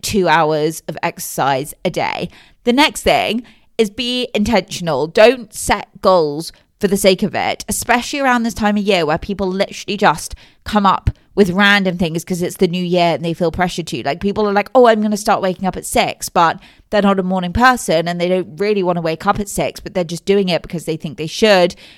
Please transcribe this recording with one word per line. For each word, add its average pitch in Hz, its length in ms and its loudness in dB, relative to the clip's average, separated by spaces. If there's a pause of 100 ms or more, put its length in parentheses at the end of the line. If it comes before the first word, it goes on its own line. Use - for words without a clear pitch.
two 185 260 0
hours 156 580 2
of 156 160 -10
exercise 147 720 -4 (100)
a 185 60 -2
day. 139 380 -4 (360)
The 240 80 2
next 285 300 2
thing 123 400 0 (360)
is 220 120 0
be 247 440 -6
intentional. 185 720 -2
Don't 226 480 4
set - 480 -6
goals 165 500 2 (260)
for 202 100 0
the 185 80 0
sake 190 260 2
of 175 120 -4
it, 101 340 -4
especially 240 520 -2
around 247 220 0
this 233 120 -4
time 208 220 0
of 208 60 -2
year 185 240 0
where 151 120 0
people 190 300 -6
literally 196 480 -6
just 170 380 0 (300)
come 208 200 0
up - 260 2 (240)
with 190 160 4
random 196 460 2
things 170 280 -2
'cause 175 180 -4
it's 175 140 -4
the 190 100 2
new 180 160 -2
year 175 320 2
and 143 100 -6
they 165 80 -2
feel 165 200 -2
pressure 175 320 -2
to. 143 180 -8
Like, 143 160 -4
people 202 300 -2
are 202 40 -2
like, 202 220 0
"Oh, 247 140 8
I'm 220 120 4
gonna 214 160 -2
start 196 240 0
waking 185 260 -2
up 180 100 -2
at - 100 -12
six," - 420 -2
but 170 300 2 (320)
they're 208 120 2
not 196 180 2
a - 20 -2
morning 180 300 -4
person 214 560 2
and 175 120 -4
they 175 80 0
don't 180 320 -2
really 202 220 0
wanna 175 180 0
wake 165 240 -4
up 202 140 2
at 202 100 -6
six, - 300 -4
but - 160 -16
they're 185 80 -2
just 165 220 -8
doing 202 240 2
it 165 140 -2
because 165 220 -10
they 165 120 -4
think 160 200 -12
they 156 120 -8
should 190 480 2 (220)